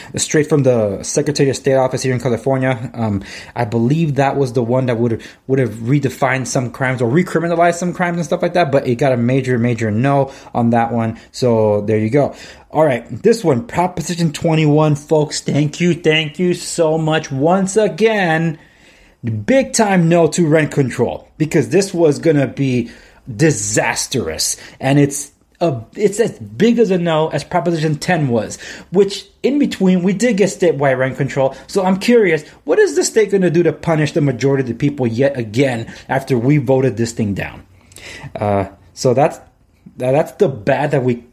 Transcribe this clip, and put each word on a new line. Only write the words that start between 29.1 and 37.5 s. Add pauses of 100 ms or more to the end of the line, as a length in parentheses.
in
between,
we
did
get
statewide
rent
control. (100)
So
I'm
curious, (180)
what
is
the
state
gonna
do
to
punish
the
majority
of
the
people
yet
again (160)
after
we
voted
this
thing
down? (720)